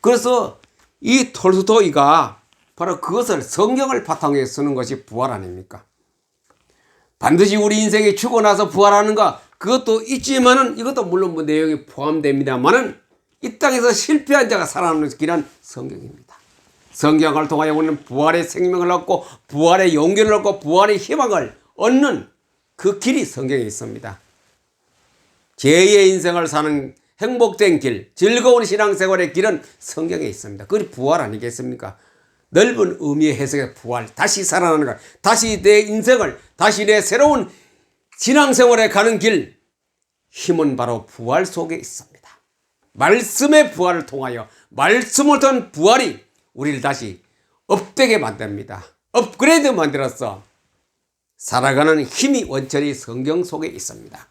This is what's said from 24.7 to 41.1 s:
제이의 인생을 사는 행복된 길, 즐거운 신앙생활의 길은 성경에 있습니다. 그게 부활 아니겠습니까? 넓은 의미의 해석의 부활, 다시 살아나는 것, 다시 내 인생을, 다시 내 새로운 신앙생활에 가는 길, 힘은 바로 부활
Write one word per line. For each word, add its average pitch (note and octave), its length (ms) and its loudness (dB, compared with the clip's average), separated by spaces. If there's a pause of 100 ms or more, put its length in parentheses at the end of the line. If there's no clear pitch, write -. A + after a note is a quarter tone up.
제이의 F#3+ 520 6
인생을 F3 360 -2
사는 D3 480 -4 (260)
행복된 G#3 600 0
길, A2+ 340 -6
즐거운 A#3+ 500 4
신앙생활의 F#3+ 680 0
길은 F#3 300 -2 (180)
성경에 E3 460 -8
있습니다. G2+ 400 -14
그게 G#3 220 -4
부활 D3 320 0
아니겠습니까? A#2+ 800 -10 (520)
넓은 G#3+ 500 2
의미의 D3+ 360 0
해석의 C#3 380 -6
부활, A#2 400 -10
다시 G3 300 -2
살아나는 E3 420 0
것, A#2+ 120 -8 (220)
다시 A3 400 0
내 G#3 200 6
인생을, G#3+ 580 0 (180)
다시 G#3 300 0
내 G#3+ 140 4
새로운 C4 500 2 (680)
신앙생활에 B3 680 4
가는 G#3+ 300 2
길, F3+ 400 -2 (720)
힘은 D#3 460 -2
바로 A#2+ 300 -6
부활 C3 380 -4